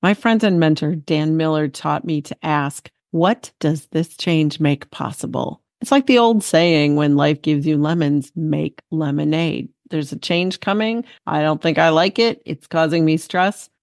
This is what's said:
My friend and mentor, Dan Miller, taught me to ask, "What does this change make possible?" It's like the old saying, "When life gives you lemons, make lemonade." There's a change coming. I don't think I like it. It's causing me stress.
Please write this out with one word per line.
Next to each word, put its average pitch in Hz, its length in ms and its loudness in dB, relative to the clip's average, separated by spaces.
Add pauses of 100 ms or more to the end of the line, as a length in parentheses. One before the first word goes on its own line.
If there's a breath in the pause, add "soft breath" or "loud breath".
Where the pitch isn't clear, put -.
My 190 100 4
friend 226 300 2
and 190 160 2
mentor, 156 340 2
Dan 156 420 -2
Miller, 156 320 0
taught 151 380 -4
me 156 160 -4
to - 220 -12
ask, 147 480 -6 (180)
"What 180 500 0
does 151 280 -2
this - 280 -4
change 156 440 0
make 143 320 -2
possible?" - 720 -8 (180)
It's - 100 -6
like 277 140 4
the 247 140 4
old 226 240 4
saying, 160 520 2
"When 147 200 2
life 147 260 2
gives 147 240 0
you 151 120 0
lemons, 147 580 0
make 156 460 -4 (100)
lemonade." 151 800 -2 (200)
There's 151 220 -6
a - 80 -10
change 180 400 -2
coming. 220 440 -2 (220 loud breath)
I 151 160 -2
don't 151 200 0
think 160 180 0
I 165 100 4
like 165 300 2
it. - 260 0
It's 139 220 -10
causing 160 360 0
me 156 140 2
stress. 185 500 -2 (160)